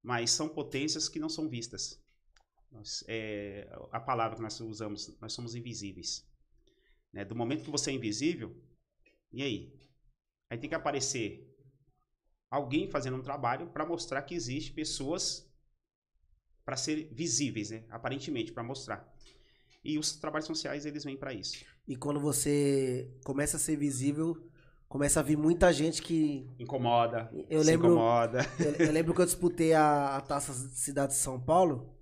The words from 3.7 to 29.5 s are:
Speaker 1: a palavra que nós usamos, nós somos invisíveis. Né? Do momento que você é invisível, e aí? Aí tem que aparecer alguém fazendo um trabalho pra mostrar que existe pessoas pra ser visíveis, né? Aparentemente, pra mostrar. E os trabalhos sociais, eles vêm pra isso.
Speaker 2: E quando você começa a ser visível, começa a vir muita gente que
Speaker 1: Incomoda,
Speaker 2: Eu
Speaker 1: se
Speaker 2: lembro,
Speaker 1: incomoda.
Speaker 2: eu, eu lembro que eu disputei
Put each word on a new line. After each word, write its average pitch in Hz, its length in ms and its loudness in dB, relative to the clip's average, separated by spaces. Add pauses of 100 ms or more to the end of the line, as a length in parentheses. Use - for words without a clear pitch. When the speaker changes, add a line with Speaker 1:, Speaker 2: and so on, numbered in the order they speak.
Speaker 1:
a 117 100 -4
palavra 117 360 0
que 113 60 -8
nós 107 180 -8
usamos, 107 600 -8
nós 110 120 -10
somos 117 240 -8
invisíveis. 101 760 -10 (840)
Né? 101 120 -8
Do 101 100 -10
momento 120 300 -2
que 156 80 -10
você 143 180 0
é 135 40 -2
invisível, 113 600 -2 (800)
e 123 100 -6
aí? 113 300 -4 (760)
Aí 117 80 -6
tem 120 120 -8
que 160 80 -2
aparecer 131 680 -2 (1040)
alguém 143 400 -2
fazendo 127 280 -2
um 131 60 -8
trabalho 127 480 -2
pra 151 140 -4
mostrar 160 380 -4
que 143 100 -10
existe 139 400 -4
pessoas 151 720 -4 (1200)
pra 131 120 -6
ser 156 360 -2
visíveis, 113 580 -2
né? 113 200 -12
Aparentemente, 123 640 -6
pra 120 100 -8
mostrar. 117 500 -8 (680)
E 151 160 -2
os 151 140 -2
trabalhos 156 340 -6
sociais, 147 400 -6
eles 147 160 -8
vêm 135 140 -8
pra 135 180 -8
isso. - 300 -10 (240)
Speaker 2:
E 127 80 -6
quando 143 240 -2
você 139 920 2 (140)
começa 143 320 0
a 151 40 -2
ser 160 140 2
visível, 143 640 0 (520)
começa 143 300 4
a 156 60 4
vir 151 120 4
muita 175 360 8
gente 156 300 2
que 151 460 0 (120)
Speaker 1:
Incomoda, 117 680 2 (200)
Speaker 2:
Eu 156 140 2
Speaker 1:
se 156 40 6
Speaker 2:
lembro, 165 220 8
Speaker 1:
incomoda. 117 580 6 (140)
Speaker 2:
eu, 151 260 4
eu 151 60 2
lembro 160 220 2
que 175 60 4
eu 180 60 8
disputei 170 460 2